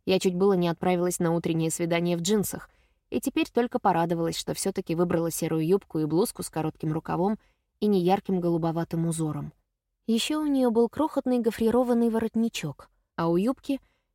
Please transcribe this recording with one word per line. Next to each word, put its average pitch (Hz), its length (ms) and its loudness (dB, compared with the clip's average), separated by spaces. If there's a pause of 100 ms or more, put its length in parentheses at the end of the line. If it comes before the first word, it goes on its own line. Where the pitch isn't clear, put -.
Я 185 140 2
чуть 185 160 0
было 196 180 4
не 175 140 2
отправилась 180 520 0
на 170 160 2
утреннее 165 340 0
свидание 170 480 0
в 175 40 -4
джинсах, 185 480 -2 (400)
и 247 100 -4
теперь 320 300 -2
только 240 300 -2
порадовалась, 170 580 0
что - 160 -8
все-таки 185 420 -4
выбрала 170 360 0
серую 160 360 -2
юбку 185 320 0
и 156 60 0
блузку 165 380 0
с - 60 -12
коротким 156 440 -4
рукавом 165 440 -2 (420)
и 214 80 0
неярким 190 520 2
голубоватым 165 680 -2
узором. 156 460 -4 (540)
Еще 269 340 0
у 302 60 0
нее 262 240 2
был 226 180 2
крохотный 262 500 -2
гофрированный 233 720 2
воротничок, 226 800 -4 (260)
а 165 120 -2
у 170 100 2
юбки 262 420 -2 (360)